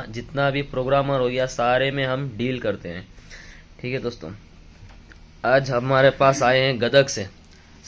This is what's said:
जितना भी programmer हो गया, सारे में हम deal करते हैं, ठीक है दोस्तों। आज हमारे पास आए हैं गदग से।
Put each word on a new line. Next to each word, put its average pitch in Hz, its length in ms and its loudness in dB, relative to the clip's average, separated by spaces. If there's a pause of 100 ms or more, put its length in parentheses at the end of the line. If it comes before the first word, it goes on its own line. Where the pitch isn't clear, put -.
जितना 123 400 -2
भी 139 120 -2
programmer 139 580 0
हो 123 100 2
गया, 127 160 -2
सारे 127 460 2
में 139 140 -2
हम 131 320 -4
deal 123 220 -4
करते 104 300 -6
हैं, 90 180 -12 (760)
ठीक 123 120 -8
है 131 60 -4
दोस्तों। 104 320 -10 (1120)
आज 135 260 2
हमारे 131 380 4
पास 135 340 2
आए 127 160 4
हैं 131 220 0
गदग 135 260 4
से। 98 200 -6 (600)